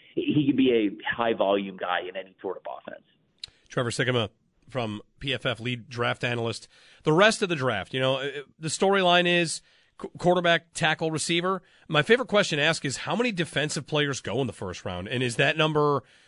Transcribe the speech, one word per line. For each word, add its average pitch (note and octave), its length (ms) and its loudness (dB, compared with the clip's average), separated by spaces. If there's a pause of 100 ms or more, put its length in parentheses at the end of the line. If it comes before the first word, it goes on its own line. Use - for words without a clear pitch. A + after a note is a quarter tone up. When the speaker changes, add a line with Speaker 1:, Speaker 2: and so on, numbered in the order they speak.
(140)
Speaker 1:
he C#3+ 320 0
could C3+ 100 2
be C3 140 4
a G#2+ 200 2 (260)
high A#2 160 0
volume G2 460 0
guy F2+ 240 -2
in F2+ 120 -12
any F#2+ 280 -14
sort F#2 160 -8
of - 40 -16 (160)
offense. - 260 -20 (680)
Speaker 2:
Trevor A#2+ 200 -4
Sikkema A#2+ 380 0 (400)
from G#2+ 320 -6 (180)
P C3+ 140 -6
F B2 140 -6
F, A2+ 140 -2
lead A#2+ 280 -6
draft A#2+ 360 -4
analyst. A#2 440 -4 (360)
The D#3 80 2
rest G#3 280 4
of G3 80 0
the E3+ 80 -2
draft, B2 380 -2
you C3 60 -2
know, C3 160 2
uh, C3+ 120 -6 (300)
the D#3 100 -8
storyline F3+ 580 4
is F3 360 2 (360)
qu-, - 200 -10
quarterback, F3 560 4
tackle, D#3+ 360 0
receiver. E3+ 520 -2 (260)
My D3+ 140 2
favorite A#3 260 4
question F#3+ 300 2
to C#3+ 60 2
ask D#3+ 200 0
is C3+ 140 -4
how D#3+ 180 -4
many A#3+ 160 0
defensive D3+ 540 -4
players D3 340 0
go G#2+ 200 -4
in C3 60 -2
the G#2+ 60 -8
first F#2 320 -10
round? F#2 240 -6
And C3 140 -2
is A#2+ 140 -2
that D3+ 200 2
number D3+ 480 2 (240)